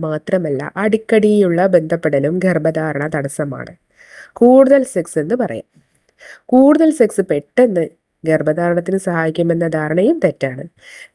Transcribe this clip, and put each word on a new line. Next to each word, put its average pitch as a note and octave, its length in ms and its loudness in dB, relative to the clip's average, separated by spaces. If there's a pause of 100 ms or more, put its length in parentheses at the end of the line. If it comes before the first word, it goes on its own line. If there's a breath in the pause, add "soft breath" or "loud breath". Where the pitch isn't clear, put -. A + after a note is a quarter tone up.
മാത്രമല്ല, D#3 560 -4 (200)
അടിക്കടിയുള്ള G#3 800 2 (160)
ബന്ധപ്പെടലും D#3+ 580 -2 (120)
ഗർഭധാരണ D#3 680 -2
തടസ്സമാണ്. C#3 580 -8 (680 loud breath)
കൂടുതൽ C4 420 6 (120)
സെക്സ് E3 280 -4
എന്ന് G#3 200 -4
പറയാം. A#2 260 -8 (840 loud breath)
കൂടുതൽ D4+ 360 6 (100)
സെക്സ് G3+ 300 0
പെട്ടെന്ന് E3+ 560 0 (440)
ഗർഭധാരണത്തിന് F3 760 0
സഹായിക്കുമെന്ന E3+ 640 -2 (100)
ധാരണയും F3+ 480 0
തെറ്റാണ്. C#3 400 -6 (480 loud breath)